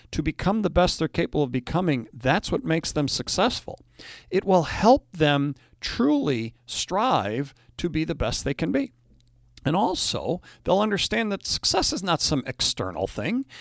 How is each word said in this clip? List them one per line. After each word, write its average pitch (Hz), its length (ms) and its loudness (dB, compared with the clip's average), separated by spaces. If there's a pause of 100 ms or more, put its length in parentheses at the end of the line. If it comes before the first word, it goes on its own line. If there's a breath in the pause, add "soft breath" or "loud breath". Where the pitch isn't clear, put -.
(100)
to - 120 -4
become 208 400 0
the 180 80 2
best 175 280 2
they're 160 100 0
capable 160 340 -2
of 127 100 -2
becoming, 135 600 -2
that's 135 380 0
what - 140 -2
makes 165 280 -2
them 143 160 0
successful. - 720 -2 (500 loud breath)
It - 140 0
will 185 200 4
help 240 480 4
them 147 420 2 (260 soft breath)
truly 156 720 0 (120)
strive 143 880 0 (220 soft breath)
to 175 120 -2
be 156 160 -2
the 160 100 -4
best 120 300 -2
they 139 100 0
can 165 180 -2
be. 269 200 0 (760)
And 147 80 0
also, 180 680 -2 (200 loud breath)
they'll 180 180 4
understand 214 520 0
that - 140 -8
success - 440 0
is 180 120 -4
not 175 180 0
some 139 260 0
external 95 600 -2
thing. 208 400 -2 (140)